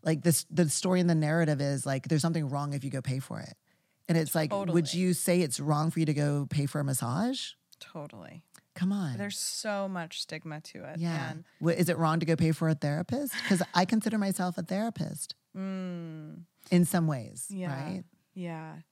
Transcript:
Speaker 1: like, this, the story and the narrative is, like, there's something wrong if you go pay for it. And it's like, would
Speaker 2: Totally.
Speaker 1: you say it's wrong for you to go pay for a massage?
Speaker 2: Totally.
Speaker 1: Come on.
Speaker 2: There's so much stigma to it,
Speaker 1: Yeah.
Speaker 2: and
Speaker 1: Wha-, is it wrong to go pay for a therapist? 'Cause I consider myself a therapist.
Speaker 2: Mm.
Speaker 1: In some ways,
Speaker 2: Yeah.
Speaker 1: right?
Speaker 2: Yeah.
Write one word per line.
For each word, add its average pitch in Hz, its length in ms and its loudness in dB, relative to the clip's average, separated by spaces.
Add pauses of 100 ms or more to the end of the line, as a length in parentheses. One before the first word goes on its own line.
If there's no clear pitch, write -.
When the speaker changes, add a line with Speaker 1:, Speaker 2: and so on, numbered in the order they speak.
Speaker 1:
like, 160 200 0
this, 170 260 4
the 165 200 4
story 185 300 2
and 175 100 4
the 165 60 6
narrative 156 460 2
is, 139 240 -2
like, 135 220 -2
there's 147 140 4
something 160 280 0
wrong 143 240 -4
if 135 100 -4
you 139 60 -4
go 131 120 -4
pay 131 180 -2
for 110 200 -8
it. - 160 -14 (520)
And 165 100 4
it's 160 180 2
like, 156 180 2
would 196 140 -2
Speaker 2:
Totally. 170 160 4 (100)
Speaker 1:
you 180 200 4
say 180 280 4
it's 139 180 0
wrong 151 320 2
for - 80 -2
you 160 60 4
to 151 80 2
go 143 360 0
pay 143 160 0
for 147 140 -2
a 147 40 0
massage? 139 680 -2 (280)
Speaker 2:
Totally. 143 640 -16 (320)
Speaker 1:
Come 185 200 2
on. 160 240 -2
Speaker 2:
There's 202 220 -6
so 202 500 -4
much 175 320 -6
stigma 156 400 -8
to - 240 -14
it, 139 140 -10
Speaker 1:
Yeah. 160 320 -2
Speaker 2:
and 160 120 -12 (160)
Speaker 1:
Wha-, 160 120 2
is 175 180 4
it 170 80 2
wrong 165 220 2
to 160 60 0
go 160 100 4
pay 160 160 4
for 160 180 2
a 160 60 4
therapist? 180 580 -2 (140)
'Cause 175 140 4 (120)
I 185 120 6
consider 220 320 2
myself 190 400 0
a 185 60 -4
therapist. 196 720 -4 (200)
Speaker 2:
Mm. 175 880 -8 (280)
Speaker 1:
In 175 140 8
some 165 220 2
ways, - 420 -4
Speaker 2:
Yeah. 185 240 -6
Speaker 1:
right? 160 300 -6 (300)
Speaker 2:
Yeah. 160 440 -10 (140)